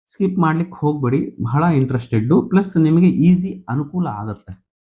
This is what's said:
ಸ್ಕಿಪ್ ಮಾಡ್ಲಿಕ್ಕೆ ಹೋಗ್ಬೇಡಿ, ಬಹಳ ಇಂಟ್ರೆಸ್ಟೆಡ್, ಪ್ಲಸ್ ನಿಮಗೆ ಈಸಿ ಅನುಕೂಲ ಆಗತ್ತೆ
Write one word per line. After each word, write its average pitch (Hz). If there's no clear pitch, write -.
ಸ್ಕಿಪ್ 190
ಮಾಡ್ಲಿಕ್ಕೆ 165
ಹೋಗ್ಬೇಡಿ, 147
ಬಹಳ 127
ಇಂಟ್ರೆಸ್ಟೆಡ್, 127
ಪ್ಲಸ್ 196
ನಿಮಗೆ 160
ಈಸಿ 180
ಅನುಕೂಲ 147
ಆಗತ್ತೆ 104